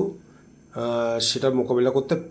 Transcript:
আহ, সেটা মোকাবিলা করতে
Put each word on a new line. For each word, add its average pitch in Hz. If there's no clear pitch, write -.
আহ, 117
সেটা 131
মোকাবিলা 127
করতে 139